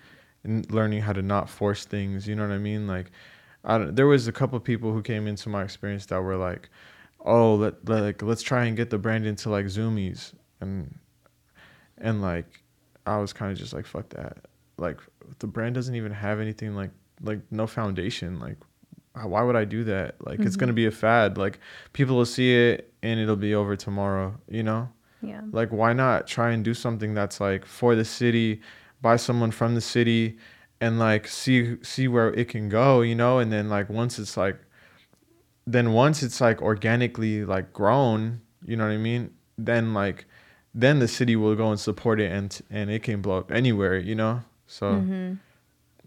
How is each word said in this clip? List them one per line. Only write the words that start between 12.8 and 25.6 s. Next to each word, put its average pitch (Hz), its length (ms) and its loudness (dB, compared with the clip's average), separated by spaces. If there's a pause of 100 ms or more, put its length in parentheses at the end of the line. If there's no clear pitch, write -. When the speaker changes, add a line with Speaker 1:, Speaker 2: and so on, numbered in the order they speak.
Speaker 1:
I 104 120 -2
was 101 140 -4
kinda 98 220 -6
just 107 180 -12
like, - 140 -10
"Fuck 104 240 -12
that." - 280 -14 (400)
Like, 82 200 -6 (400)
the - 80 -10
brand 113 300 -6
doesn't 127 180 -4
even 110 160 -6
have 104 300 -4
anything, 107 340 -8
like, 98 160 -6 (320)
like, 107 160 -6 (140)
no 110 160 -2
foundation. 92 720 -6
Like, 62 160 -10 (600)
h-, 110 100 -10
why 101 160 2
would 123 120 4
I 110 100 2
do 107 200 -4
that? 95 320 -2 (100)
Like, - 140 -4
it's 107 160 2
Speaker 2:
Mm-hmm. - 40 -4
Speaker 1:
gonna 127 120 2
be 113 140 4
a 110 40 2
fad. 107 480 4
Like, 98 220 -4 (320)
people 131 240 2
will 120 100 4
see 127 300 4
it 120 360 4 (120)
and 113 160 0
it'll 110 160 2
be 104 180 0
over 104 220 0
tomorrow, 98 580 -4 (140)
you 113 160 -4
know? 113 240 -2 (320)
Speaker 2:
Yeah. 208 220 -10 (100)
Speaker 1:
Like, 113 180 0